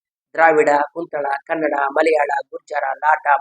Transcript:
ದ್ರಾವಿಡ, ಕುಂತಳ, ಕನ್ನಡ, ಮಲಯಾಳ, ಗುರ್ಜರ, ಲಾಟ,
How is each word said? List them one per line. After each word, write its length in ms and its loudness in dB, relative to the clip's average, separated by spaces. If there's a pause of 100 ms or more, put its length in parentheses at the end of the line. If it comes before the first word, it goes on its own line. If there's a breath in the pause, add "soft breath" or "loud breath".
(340)
ದ್ರಾವಿಡ, 360 4 (240)
ಕುಂತಳ, 320 -8 (220)
ಕನ್ನಡ, 260 -2 (180)
ಮಲಯಾಳ, 360 0 (240)
ಗುರ್ಜರ, 380 -8
ಲಾಟ, 380 -2 (140)